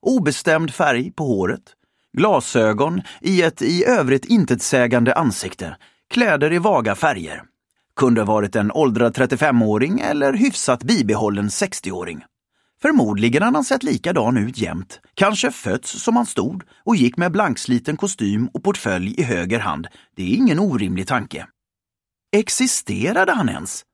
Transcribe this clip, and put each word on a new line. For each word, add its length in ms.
Obestämd 680
färg 380
på 120
håret, 500
glasögon 840
i 200
ett 200
i 240
övrigt 400
intetsägande 880
ansikte, 640
kläder 440
i 40
vaga 380
färger. 480
Kunde 280
varit 320
en 160
åldrad 420
trettiofemåring 840
eller 340
hyfsat 500
bibehållen 680
sextioåring. 720
Förmodligen 640
hade 140
han 60
sett 200
likadan 540
ut 200
jämt, 440
kanske 380
fötts 520
som 120
han 100
stod 380
och 120
gick 220
med 140
blanksliten 680
kostym 500
och 160
portfölj 540
i 60
höger 360
hand. 280
Det 80
är 120
ingen 240
orimlig 480
tanke. 400
Existerade 1000
han 180
ens? 440